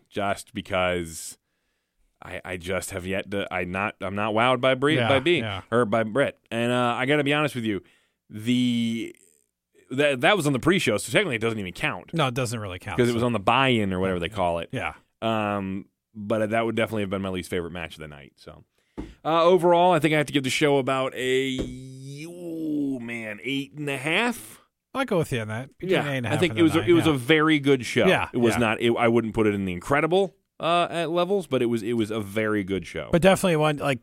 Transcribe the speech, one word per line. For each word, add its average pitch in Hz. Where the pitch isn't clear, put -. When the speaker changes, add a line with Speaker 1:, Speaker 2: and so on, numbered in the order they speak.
Speaker 1:
just 101
because 90
I, 90
I 92
just 90
have 92
yet 95
to, 98
I 92
not, 95
I'm 95
not 107
wowed 123
by 131
Brie, 143
Speaker 2:
Yeah, 120
Speaker 1:
by 135
Bea 165
Speaker 2:
yeah. 98
Speaker 1:
or 120
by 113
Britt. 110
And, 117
uh, 123
I 127
gotta 147
be 139
honest 147
with 120
you, 101
the, 117
that, 135
that 190
was 151
on 143
the 123
pre-show, 147
so -
technically 165
it 107
doesn't 113
even 92
count. 120
Speaker 2:
No, 160
it 127
doesn't 120
really 92
count, 92
Speaker 1:
'Cause 120
it 120
was 113
Speaker 2:
so. 123
Speaker 1:
on 120
the 107
buy-in 117
or 92
whatever 92
they 85
call 87
it. 85
Speaker 2:
Yeah. 87
Speaker 1:
Um, 104
but 107
that 113
would 113
definitely 110
have 95
been 98
my 98
least 92
favorite 85
match 82
of 80
the 78
night. 71
So, 78
uh, 165
overall, 175
I 160
think 156
I -
have 147
to 131
give 143
the 131
show 143
about 131
a, 131
oh 160
man, 113
eight 139
and 147
a 139
half. 185
Speaker 2:
I'll 269
go 185
with -
you 120
on 107
that. 113
Between 185
Speaker 1:
Yeah, 143
Speaker 2:
eight 135
and 120
a -
half 151
Speaker 1:
I -
think 175
Speaker 2:
and -
Speaker 1:
it 170
was 156
Speaker 2:
a 165
Speaker 1:
a, -
it 170
was 160
Speaker 2:
nine, 156
Speaker 1:
a 139
Speaker 2:
yeah. 120
Speaker 1:
very 156
good 135
show. 113
Speaker 2:
Yeah, 135
Speaker 1:
It -
was 113
Speaker 2:
yeah. 120
Speaker 1:
not. 110
It, 117
I 117
wouldn't 113
put 110
it 104
in 98
the 92
incredible, 156
uh, 170
at 160
levels, 180
but 127
it 120
was, 117
it 120
was 113
a 110
very 107
good 92
show. 69
Speaker 2:
But 170
definitely 185
one, 151
like, 139